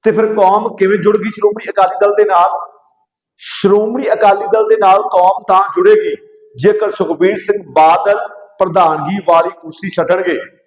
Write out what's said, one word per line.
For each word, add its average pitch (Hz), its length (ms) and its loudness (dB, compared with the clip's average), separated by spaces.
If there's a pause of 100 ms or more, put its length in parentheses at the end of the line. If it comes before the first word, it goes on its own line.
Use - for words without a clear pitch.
ਤੇ 220 60 2
ਫਿਰ 220 140 0 (100)
ਕੌਮ 208 400 2
ਕਿਵੇਂ 196 220 0
ਜੁੜ 208 200 0
ਗਈ 208 140 -4
ਸ਼੍ਰੋਮਣੀ 208 380 -4
ਅਕਾਲੀ 190 320 0
ਦਲ 202 160 2
ਦੇ 208 80 4
ਨਾਲ? 180 340 0 (800)
ਸ਼੍ਰੋਮਣੀ 214 720 -2
ਅਕਾਲੀ 202 400 0
ਦਲ 220 140 0
ਦੇ 220 120 2
ਨਾਲ 196 220 4 (100)
ਕੌਮ 185 360 2
ਤਾਂ 190 140 4 (140)
ਜੁੜੇਗੀ 427 400 2 (400)
ਜੇਕਰ 214 360 0
ਸੁਖਬੀਰ 175 460 -2
ਸਿੰਘ 208 240 -6 (140)
ਬਾਦਲ 170 440 2 (400)
ਪ੍ਰਧਾਨਗੀ 170 680 0
ਵਾਲੀ 170 240 2
ਕੁਰਸੀ - 440 -14
ਛੱਡਣਗੇ। 175 440 -2 (280)